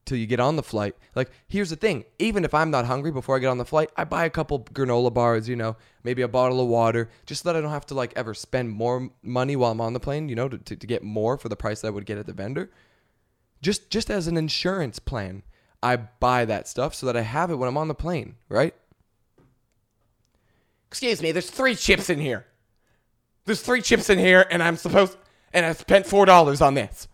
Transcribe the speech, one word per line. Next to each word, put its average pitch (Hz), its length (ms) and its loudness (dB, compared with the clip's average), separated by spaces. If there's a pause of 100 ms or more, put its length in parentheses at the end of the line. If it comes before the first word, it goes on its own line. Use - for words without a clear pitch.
till 131 140 -4
you 113 80 -4
get 117 120 0
on 143 180 2
the 156 60 -2
flight? 104 320 -4 (200)
Like, 131 160 -2 (180)
here's 196 220 -4
the 160 60 -8
thing. 185 280 -2 (140)
Even 208 260 0
if 143 80 -2
I'm 156 180 2
not 127 140 2
hungry 139 260 -2
before 135 260 -2
I - 20 -2
get 131 100 0
on 127 80 0
the 123 80 -6
flight, 156 320 0
I 165 80 -4
buy 165 220 -2
a 156 40 -4
couple 147 300 -4
granola 123 540 0
bars, 117 340 2
you 123 80 -4
know, 110 220 -6 (240)
maybe 123 180 -4
a 120 80 0
bottle 127 320 2
of 123 80 2
water, 113 400 2 (160)
just - 180 -10
so 175 60 -2
that 165 80 0
I 160 60 0
don't 151 80 -6
have 147 160 -8
to, 143 80 -12
like, 123 200 -4
ever 110 200 -6
spend 123 360 -4
more 120 380 -2 (140)
money 127 340 -2
while 120 160 2
I'm 110 80 -4
on 113 140 -2
the 123 60 -6
plane, 147 280 -6
you 123 60 -8
know, 127 160 -4
to, 113 80 -10
to, - 180 -14
to - 100 -16
get 120 160 -4
more 107 360 -2
for - 100 -12
the 107 80 -6
price 107 240 -6
that 110 80 -6
I - 20 -2
would 101 140 -8
get 104 140 -8
at 104 80 -12
the 98 80 -12
vendor. 131 360 -6 (920)
Just, 190 260 -4
just 220 220 -4
as 190 160 -2
an 170 100 -2
insurance 160 600 -2
plan, 98 440 -8 (400)
I 123 140 2
buy 123 480 0
that 107 240 -4
stuff 139 260 -4
so - 120 -10
that 120 100 0
I 113 60 0
have 151 280 -4
it 156 60 -4
when 127 120 -4
I'm 135 100 -4
on 156 100 -2
the 147 60 -6
plane, 160 420 -8 (140)
right? 131 240 0 (2250)
"Excuse 226 340 -2
me, 165 100 0
there's 175 180 -4
three 262 240 -4
chips - 360 0
in 147 100 -2
here. 202 260 -4 (1000)
There's 208 160 -2
three 247 180 0
chips - 300 2
in 190 80 6
here, 185 320 8
and 170 120 0
I'm 170 140 0
supposed, 185 400 2 (360)
and 175 120 4
I 165 80 0
spent 196 340 4
four 196 200 6
dollars 156 340 10
on 139 140 6
this." - 400 -6